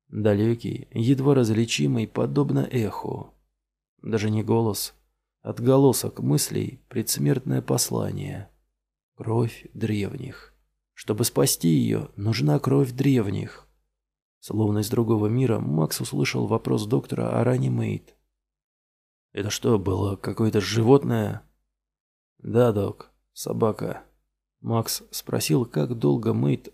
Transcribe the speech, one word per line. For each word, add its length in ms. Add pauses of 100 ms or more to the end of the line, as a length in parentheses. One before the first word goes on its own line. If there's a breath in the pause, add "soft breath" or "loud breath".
Далёкий, 840
едва 440
различимый, 720
подобно 520
эху. 760 (640)
Даже 300
не 120
голос, 520 (480)
отголосок 800
мыслей – 680
предсмертное 720
послание. 880 (640)
Кровь 600
древних. 800 (400)
Чтобы 300
спасти 440
её, 480
нужна 420
кровь 340
древних. 760 (720)
Словно 380
из 100
другого 380
мира, 320
Макс 420
услышал 460
вопрос 400
доктора 520
о 60
ране 260
Мэйд. 460 (1160)
"Это 180
что, 280
было 380
какое-то 460
животное?" 800 (960)
"Да, 340
док, 380 (240)
собака". 720 (580)
Макс 480
спросил, 540
как 340
долго 340
Мэйд 420